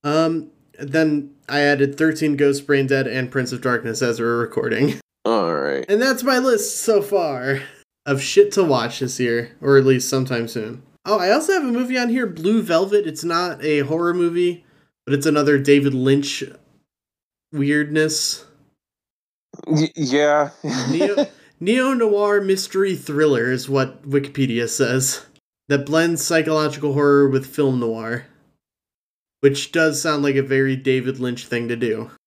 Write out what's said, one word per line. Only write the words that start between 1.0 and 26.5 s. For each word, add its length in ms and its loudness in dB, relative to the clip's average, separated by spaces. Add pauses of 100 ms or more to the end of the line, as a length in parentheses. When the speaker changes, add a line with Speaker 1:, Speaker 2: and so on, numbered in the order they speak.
Speaker 1:
I 140 -2
added 360 2
thirteen 380 0
Ghosts, 260 2
Brain 260 2
Dead, 180 0
and 240 -4
Prince 220 -4
of 100 -8
Darkness 400 -2
as 180 0
we're 200 0
recording. 600 -2 (260)
Speaker 2:
All 280 0
right. 340 -2
Speaker 1:
And 140 2
that's 220 0
my 160 2
list 420 0
so 220 2
far 580 -2 (460)
of 120 0
shit 340 4
to 100 2
watch 360 -2
this 200 -6
year, 420 -2
or 160 6
at 80 8
least 240 4
sometime 380 -2
soon. 340 -8 (240)
Oh, 140 0
I 120 0
also 220 2
have 100 0
a 40 -4
movie 320 -2
on 100 0
here, 160 0
Blue 380 0
Velvet. 420 2
It's 180 -8
not 400 -4
a 180 2
horror 340 -2
movie, 500 -2 (400)
but 80 -2
it's 140 -2
another 320 2
David 340 4
Lynch 500 0 (1120)
weirdness. 880 0 (1200)
Speaker 2:
Y-, 280 0
yeah. 540 2 (140)
<laughs> 260 -4
Speaker 1:
Neo, 380 0 (320)
neo-noir 840 2
mystery 540 0
thriller 560 0
is 180 -4
what 400 -2
Wikipedia 580 0
says, 580 -2 (420)
that 180 2
blends 380 0
psychological 680 0